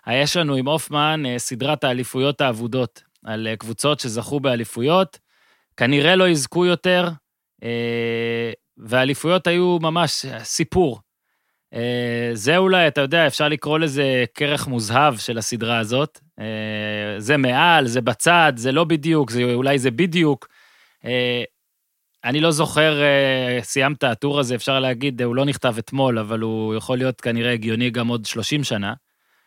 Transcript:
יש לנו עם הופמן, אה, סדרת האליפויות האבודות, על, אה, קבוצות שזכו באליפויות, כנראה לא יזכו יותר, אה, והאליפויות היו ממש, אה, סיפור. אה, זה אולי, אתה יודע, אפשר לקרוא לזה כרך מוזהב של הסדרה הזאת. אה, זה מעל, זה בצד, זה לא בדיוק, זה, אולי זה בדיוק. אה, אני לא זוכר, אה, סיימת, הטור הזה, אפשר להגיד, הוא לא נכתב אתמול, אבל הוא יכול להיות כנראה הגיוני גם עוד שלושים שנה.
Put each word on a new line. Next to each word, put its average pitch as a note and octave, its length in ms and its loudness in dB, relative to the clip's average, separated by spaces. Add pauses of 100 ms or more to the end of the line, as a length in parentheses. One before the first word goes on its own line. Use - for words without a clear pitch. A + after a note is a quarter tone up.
(120)
יש C#3+ 240 0
לנו D3+ 180 0
עם C3 140 -2
הופמן, D3+ 580 0
אה, B2 120 -4
סדרת C3+ 460 -4
האליפויות C3 560 -2
האבודות, A#2+ 640 -2 (220)
על, A2 220 -6
אה, A2 100 -4
קבוצות A#2 440 -2
שזכו A#2 400 -4
באליפויות, C3 800 0 (580)
כנראה C#3+ 400 4
לא F#3 120 6
יזכו E3 380 2
יותר, F3+ 420 2 (540)
אה, A#2 920 -4 (240)
והאליפויות C3 680 0
היו F3 340 2
ממש, D#3+ 440 -2
אה, A#2+ 200 -12
סיפור. D#3+ 560 0 (720)
אה, A#2+ 600 -2
זה A#2+ 220 2
אולי, F#3 320 4
אתה C#3+ 120 0
יודע, D3+ 260 2
אפשר D3 220 0
לקרוא D3+ 300 -2
לזה C3+ 460 2 (100)
כרך D3 340 -2
מוזהב A#2+ 500 2
של A2+ 200 -6
הסדרה A#2 400 -2
הזאת. B2 420 -2 (200)
אה, G#2+ 800 -6
זה B2+ 160 2
מעל, C#3 500 4
זה A#2+ 140 -2
בצד, D#3 560 4
זה B2 160 -2
לא D#3+ 120 2
בדיוק, D#3 460 0
זה, B2 240 0
אולי C3+ 240 2
זה B2+ 120 0
בדיוק. D#3 580 0 (560)
אה, B2 380 -2 (840)
אני C3+ 160 0
לא E3 100 4
זוכר, D3+ 520 2
אה, C3+ 600 2
סיימת, C3+ 420 0
הטור C#3+ 360 0
הזה, B2 140 -2
אפשר C3+ 260 -2
להגיד, B2+ 420 -2
הוא A#2+ 140 -2
לא C#3 80 2
נכתב C3+ 340 0
אתמול, B2+ 400 0
אבל A2 220 -4
הוא A2 340 -2
יכול B2 240 -4
להיות C3 220 -4
כנראה A#2+ 320 -2
הגיוני A2+ 380 -2
גם A#2 180 -2
עוד A#2+ 160 -4
שלושים C3 400 -4
שנה. G#2 300 -4 (520)